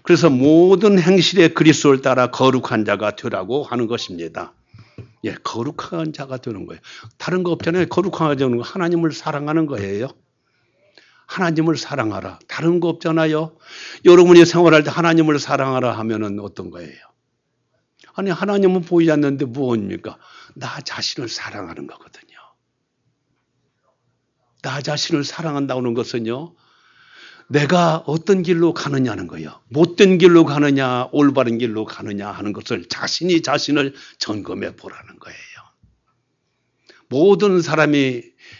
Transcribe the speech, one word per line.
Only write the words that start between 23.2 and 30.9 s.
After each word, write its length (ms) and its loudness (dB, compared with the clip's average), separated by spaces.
나 200 -8
자신을 420 -4
사랑한다는 720 -4
것은요, 580 -6
내가 600 0
어떤 340 0
길로 320 0
가느냐는 540 -4
거예요. 320 -16
못된 480 4
길로 280 8
가느냐, 640 0